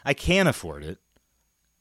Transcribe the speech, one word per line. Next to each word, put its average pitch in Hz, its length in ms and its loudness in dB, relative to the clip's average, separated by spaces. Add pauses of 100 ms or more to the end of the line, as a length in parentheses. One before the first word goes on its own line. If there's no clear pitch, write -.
I 139 100 0
can 185 320 2
afford 78 380 -2
it. 80 140 -10 (840)